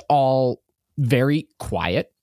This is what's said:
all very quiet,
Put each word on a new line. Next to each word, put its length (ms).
all 540
very 520
quiet, 640